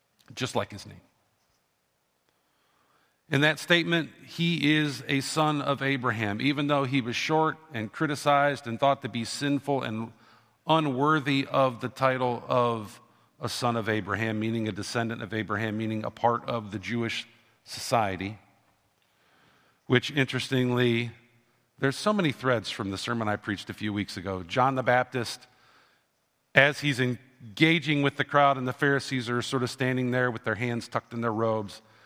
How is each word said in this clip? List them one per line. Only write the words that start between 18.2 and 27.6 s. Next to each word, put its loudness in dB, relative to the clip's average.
which, 4
interestingly, 2
there's 0
so 0
many 2
threads 0
from -4
the -4
sermon -2
I 2
preached -6
a -10
few -4
weeks -4
ago. -6
John 2
the -2
Baptist, 0
as 6
he's -2
engaging 0